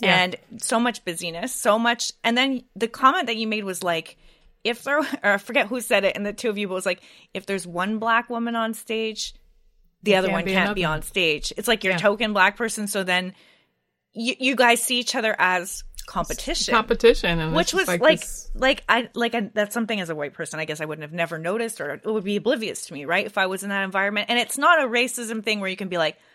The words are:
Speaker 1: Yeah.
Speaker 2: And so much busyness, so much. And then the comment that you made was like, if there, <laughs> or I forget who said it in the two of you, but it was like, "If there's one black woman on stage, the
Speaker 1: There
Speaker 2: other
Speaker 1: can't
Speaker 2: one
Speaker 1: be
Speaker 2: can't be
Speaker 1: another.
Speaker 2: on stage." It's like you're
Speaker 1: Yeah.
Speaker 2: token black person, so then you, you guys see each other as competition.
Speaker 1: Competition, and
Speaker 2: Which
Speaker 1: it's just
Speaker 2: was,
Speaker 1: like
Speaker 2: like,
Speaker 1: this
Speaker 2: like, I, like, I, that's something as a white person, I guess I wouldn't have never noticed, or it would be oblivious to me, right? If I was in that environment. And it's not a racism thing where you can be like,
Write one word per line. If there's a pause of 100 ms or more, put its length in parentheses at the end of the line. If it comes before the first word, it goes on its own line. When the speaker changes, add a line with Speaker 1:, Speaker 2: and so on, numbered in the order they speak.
Speaker 1:
Yeah.
Speaker 2:
And (220)
so
much
busyness,
so
much. (100)
And
then (140)
the
comment
that
you
made
was
like, (480)
if
there,
<laughs>
or
I
forget
who
said
it
in
the
two
of
you,
but
it
was
like, (340)
"If
there's
one
black
woman
on
stage, (680)
the
Speaker 1:
There
Speaker 2:
other
Speaker 1:
can't
Speaker 2:
one
Speaker 1:
be
Speaker 2:
can't
be
Speaker 1:
another.
Speaker 2:
on
stage."
It's
like
you're
Speaker 1:
Yeah.
Speaker 2:
token
black
person,
so
then (800)
you,
you
guys
see
each
other
as (220)
competition.
Speaker 1:
Competition,
and
Speaker 2:
Which
Speaker 1:
it's
just
Speaker 2:
was,
Speaker 1:
like
Speaker 2:
like,
Speaker 1:
this
Speaker 2:
like,
I,
like,
I,
that's
something
as
a
white
person,
I
guess
I
wouldn't
have
never
noticed,
or
it
would
be
oblivious
to
me,
right?
If
I
was
in
that
environment.
And
it's
not
a
racism
thing
where
you
can
be
like, (180)